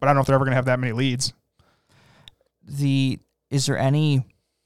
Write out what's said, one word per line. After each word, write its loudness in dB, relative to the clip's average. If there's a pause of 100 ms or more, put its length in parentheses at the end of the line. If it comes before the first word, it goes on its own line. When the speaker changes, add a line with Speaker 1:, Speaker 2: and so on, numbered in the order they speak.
Speaker 1:
but 0
I 4
don't 4
know 2
if 0
they're 2
ever 2
gonna 0
have 0
that 0
many -4
leads. -2 (1300)
Speaker 2:
The, -2 (320)
is -2
there -2
any 2 (420)